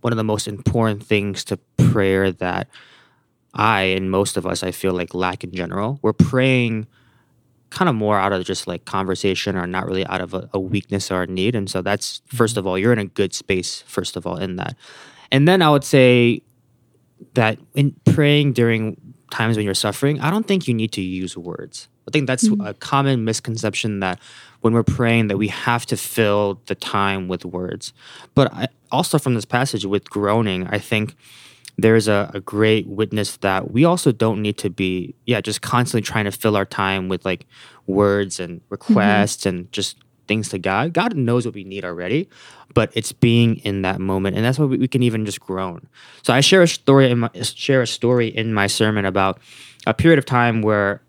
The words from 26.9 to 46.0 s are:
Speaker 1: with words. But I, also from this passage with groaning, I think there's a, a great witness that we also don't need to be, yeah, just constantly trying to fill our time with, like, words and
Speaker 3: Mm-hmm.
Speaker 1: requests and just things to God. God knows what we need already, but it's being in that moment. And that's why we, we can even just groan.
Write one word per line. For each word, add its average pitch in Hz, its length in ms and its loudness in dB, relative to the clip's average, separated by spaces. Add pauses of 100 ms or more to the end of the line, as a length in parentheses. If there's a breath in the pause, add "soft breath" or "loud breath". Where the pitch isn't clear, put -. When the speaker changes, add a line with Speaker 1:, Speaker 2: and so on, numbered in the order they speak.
Speaker 1:
with 92 160 -6
words. 90 480 -8 (420 loud breath)
But 135 180 4
I, 110 140 -6 (240)
also 156 280 0
from 131 160 0
this 107 100 -4
passage 120 400 -2
with 101 260 -2
groaning, 101 580 0
I 104 100 -2
think 107 360 -2 (600 loud breath)
there's 110 300 4
a, 104 260 0
a 101 80 -8
great 110 460 0
witness 104 520 -4
that 95 340 -2
we 123 120 4
also 170 280 2
don't 110 280 0
need 104 180 -2
to 101 120 -2
be, 92 440 -4 (120)
yeah, 117 140 2
just 104 200 -6
constantly 120 420 0
trying 107 220 -2
to 101 60 -2
fill 104 260 0
our 98 80 0
time 95 440 -2
with, 92 160 -6
like, 92 220 -4 (400 loud breath)
words 101 520 2
and 85 220 -10
Speaker 3:
Mm-hmm. - 100 -20
Speaker 1:
requests 104 760 2
and 90 260 -4
just - 240 -6 (320)
things 107 220 -2
to 101 80 -6
God. 98 340 -2
God 190 240 -2
knows 120 280 0
what 113 100 -8
we 98 100 -14
need 95 200 -10
already, 90 440 -4 (460 loud breath)
but 110 200 2
it's - 180 -4
being 117 440 4
in 98 260 -4
that 95 180 -2
moment. 95 360 -2
And 107 80 0
that's 131 140 0
why 151 80 2
we, 131 120 0
we 123 100 0
can 123 140 0
even 110 240 0
just 101 140 -8
groan. 92 460 -8 (360 loud breath)